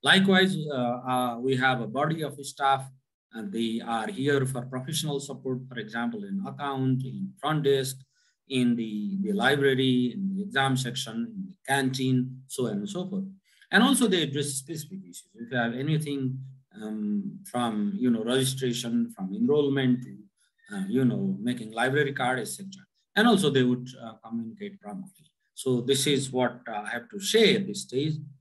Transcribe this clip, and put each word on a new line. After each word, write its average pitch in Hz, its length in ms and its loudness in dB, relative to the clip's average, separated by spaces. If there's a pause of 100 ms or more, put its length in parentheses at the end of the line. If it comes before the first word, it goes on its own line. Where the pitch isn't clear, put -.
Likewise, 185 540 6 (120)
uh, 147 60 -4
uh, 123 640 0
we 131 180 0
have 127 240 2
a 113 60 -4
body 156 360 -2
of 135 120 -6 (100)
staff, 135 460 0 (440)
and 104 180 -8
they 113 340 -2
are 113 220 -4
here 135 360 2
for 127 180 -4
professional 139 580 -4
support, 127 480 -6
for 117 100 -10
example, 113 460 -6
in 98 220 -4
account, 135 580 -2
in 131 360 -8
front 151 220 0
desk, 135 340 2 (520)
in 123 280 4
the, 104 460 -2
the 104 100 0
library, 127 840 4
in 98 200 -2
the 98 80 -4
exam 135 340 0
section, 117 580 -6
in 95 120 -8
the 95 80 -18 (120)
canteen, 131 840 0
so 123 180 -4
on 107 60 -2
and 101 160 -4
so 185 200 -6
forth. 190 160 -6 (460)
And 208 120 6
also 254 240 4
they 185 180 4
address 139 240 -2
specific - 560 -10
issues. - 300 -20
If 117 160 -12
you 131 60 -4
have 117 160 2
anything, 139 640 -2 (440)
um, 104 560 -4 (120)
from, 107 440 -2
you 120 160 2
know, 110 120 0
registration, 120 960 0
from 95 160 -6
enrollment 135 680 2
to, - 760 -16
uh, 95 120 -4
you 127 180 2
know, 98 340 0
making 113 320 -4
library 131 400 2
card, 127 280 0
et 104 80 -6
cetera. - 340 -14 (340)
And 220 100 6
also 190 220 6
they 131 140 4
would, 123 260 2 (140)
uh, 113 120 -14 (120)
communicate 107 540 -8
promptly. 98 500 -14 (240)
So 123 260 0
this 135 260 2
is 135 240 2
what, 127 380 0
uh, 104 160 -6
I 107 60 -8
have 117 200 -8
to 202 100 -10
say 196 360 4
at 98 100 -2
this - 160 -8
stage 151 320 -2 (260)